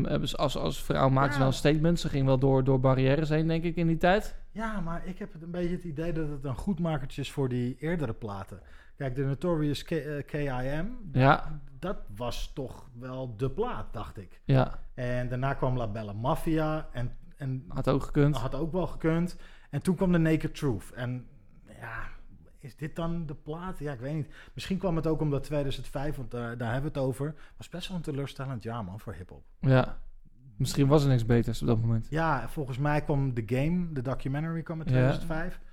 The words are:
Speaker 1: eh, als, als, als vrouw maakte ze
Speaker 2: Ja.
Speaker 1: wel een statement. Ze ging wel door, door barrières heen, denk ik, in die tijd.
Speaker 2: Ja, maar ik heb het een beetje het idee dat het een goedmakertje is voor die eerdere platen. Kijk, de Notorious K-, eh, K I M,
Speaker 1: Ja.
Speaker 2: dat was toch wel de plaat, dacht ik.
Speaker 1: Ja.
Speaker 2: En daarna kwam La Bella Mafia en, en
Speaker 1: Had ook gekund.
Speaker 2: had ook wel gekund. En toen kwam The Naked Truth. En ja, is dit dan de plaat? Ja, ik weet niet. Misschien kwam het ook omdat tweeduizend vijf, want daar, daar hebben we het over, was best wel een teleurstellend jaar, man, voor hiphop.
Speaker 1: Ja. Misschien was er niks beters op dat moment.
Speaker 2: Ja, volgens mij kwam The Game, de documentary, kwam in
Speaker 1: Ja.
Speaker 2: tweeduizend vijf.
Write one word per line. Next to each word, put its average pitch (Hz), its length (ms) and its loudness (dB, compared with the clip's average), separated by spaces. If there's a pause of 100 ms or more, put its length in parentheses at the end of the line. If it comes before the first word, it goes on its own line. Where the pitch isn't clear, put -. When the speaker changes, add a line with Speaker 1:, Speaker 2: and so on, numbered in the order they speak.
Speaker 1:
eh, 147 160 2
als, - 160 -2
als, 151 200 0
als - 280 -2
vrouw 143 240 4
maakte 135 240 4
ze 143 60 0
Speaker 2:
Ja. - 0 -
Speaker 1:
wel - 100 6
een 127 100 2
statement. 156 420 4
Ze 160 80 -2
ging 135 180 2
wel 131 120 6
door, 135 260 6
door 135 160 4
barrières 131 480 4
heen, 160 200 2
denk 165 160 0
ik, 170 120 -2
in 175 100 2
die 165 100 4
tijd. 180 400 4 (140)
Speaker 2:
Ja, 220 300 -4
maar 170 260 -4
ik 180 120 -8
heb 202 140 -10
het 156 100 -14
een 170 80 -12
beetje 180 240 -2
het 175 100 -6
idee 165 280 -4
dat 160 160 0
het 143 160 -6
een 131 100 -4
goedmakertje 156 680 -2
is 135 120 -6
voor 135 160 0
die 123 300 -2
eerdere 151 340 -2
platen. 98 480 -10 (360)
Kijk, 135 180 -4
de 139 100 -2
Notorious 147 600 0
K-, - 60 -14
eh, 147 360 -4
K - 60 -10
I 143 500 -2
M, 208 40 -2 (260)
Speaker 1:
Ja. 131 480 6 (180)
Speaker 2:
dat 196 180 -4 (200)
was - 380 -4
toch - 340 -10 (100)
wel 127 380 -8
de 131 140 -2
plaat, 214 420 -4
dacht - 260 -8
ik. - 260 -16
Speaker 1:
Ja. - 340 4 (160)
Speaker 2:
En 123 340 -2
daarna 131 260 -2
kwam 131 220 2
La 120 120 0
Bella 104 240 -6
Mafia 156 800 0
en, 120 240 -4 (200)
en 131 320 -6
Speaker 1:
Had 135 200 0
ook 139 140 4
gekund. 147 340 4
Speaker 2:
had 127 180 -2
ook 151 180 -2
wel 180 140 0
gekund. 165 500 0 (340)
En 143 120 -4
toen 185 120 2
kwam 180 180 2
The 175 60 6
Naked 156 360 2
Truth. 117 400 -2
En 123 320 -6 (540)
ja, 113 220 -10 (560)
is - 180 -16
dit 156 200 -10
dan 170 300 -2
de 147 80 -8
plaat? 170 440 -8
Ja, 143 140 -6
ik 117 80 -10
weet 139 140 -4
niet. 151 200 -4 (200)
Misschien 180 240 -4
kwam 175 180 0
het 160 100 0
ook 160 140 2
omdat 143 240 0
tweeduizend 139 440 -2
vijf, 143 280 -4
want 117 140 -8
daar, 120 260 -6
daar 117 160 -2
hebben 135 200 -2
we 147 60 -4
het 131 100 2
over, 143 260 -4 (220)
was - 120 -16
best 175 200 -10
wel 185 80 -6
een 165 60 -4
teleurstellend 135 600 -6
jaar, 113 220 -6
man, 92 160 -8
voor 95 140 -10
hiphop. - 300 -14 (160)
Speaker 1:
Ja. - 380 6 (580)
Misschien 139 320 4
was 147 140 8
er 139 60 4
niks 120 180 4
beters 117 340 4
op 143 80 -2
dat 113 120 4
moment. 113 300 0
Speaker 2:
Ja, 147 380 0
volgens 131 300 -6
mij 147 240 2
kwam 135 320 0
The 117 120 -2
Game, 160 460 0
de 135 100 -4
documentary, 151 600 -4
kwam 160 160 -8
in 156 60 -8
Speaker 1:
Ja. 131 60 -2
Speaker 2:
tweeduizend 127 360 4
vijf. 165 340 -4 (120)